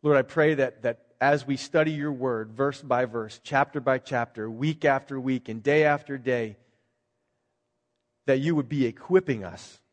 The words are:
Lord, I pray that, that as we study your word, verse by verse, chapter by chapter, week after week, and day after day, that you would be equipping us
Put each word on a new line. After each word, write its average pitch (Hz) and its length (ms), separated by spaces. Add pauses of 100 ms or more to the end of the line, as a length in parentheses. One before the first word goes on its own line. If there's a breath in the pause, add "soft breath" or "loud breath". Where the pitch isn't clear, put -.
Lord, 151 160
I 131 60
pray 151 320
that, 127 280
that 120 160 (220)
as 143 240
we 135 120
study 156 340
your 147 200
word, 120 400
verse 135 300
by 127 240
verse, 113 380
chapter 143 360
by 131 200
chapter, 117 500
week 151 360
after 135 340
week, 127 300
and 113 120
day 147 220
after 147 340
day, 120 400 (1700)
that 135 140
you 160 160
would 135 140
be 139 160
equipping 147 580
us - 360 (140)